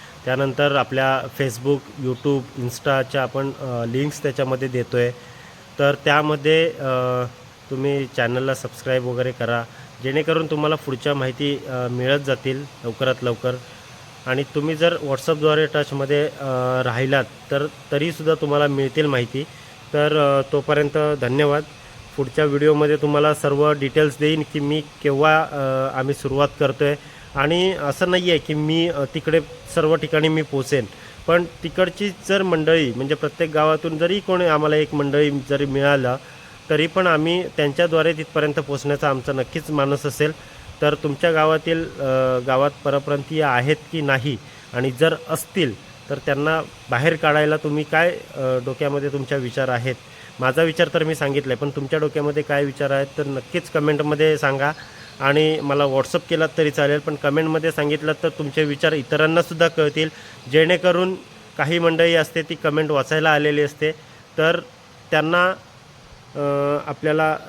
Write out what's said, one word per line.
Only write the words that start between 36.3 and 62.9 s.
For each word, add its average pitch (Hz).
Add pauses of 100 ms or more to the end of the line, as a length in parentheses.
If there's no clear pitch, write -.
तरी 156
पण 185
आम्ही 170
त्यांच्याद्वारे 160
तिथपर्यंत 151
पोचण्याचा 143
आमचा 135
नक्कीच 135
मानस 143
असेल. 147 (500)
तर 147
तुमच्या 156
गावातील, 160 (140)
अ, 131
गावात 135 (120)
परप्रांतीय 143
आहेत 135 (160)
की 160
नाही 135 (360)
आणि 131
जर 160 (140)
असतील 156 (360)
तर 139
त्यांना 147 (300)
बाहेर 147
काढायला 151
तुम्ही 151
काय, 160 (180)
अ, 131
डोक्यामध्ये 139
तुमच्या 139
विचार 127
आहेत? 123 (440)
माझा 131
विचार 165
तर 165
मी 156
सांगितला 139
आहे, 117
पण 143
तुमच्या 139
डोक्यामध्ये 147
काय 143
विचार 139
आहेत 139 (100)
तर 147
नक्कीच 139
कमेंटमध्ये 151
सांगा. 139 (480)
आणि 151
मला 143
WhatsApp 135 (100)
केलात 160
तरी 151
चालेल, 147
पण 151
कमेंटमध्ये 160
सांगितलं 151 (100)
तर 165
तुमचे 156
विचार 147
इतरांनासुद्धा 160
कळतील, 156 (420)
जेणेकरून 180 (420)
काही 165
मंडळी 165
असते 160
ती 156
कमेंट 151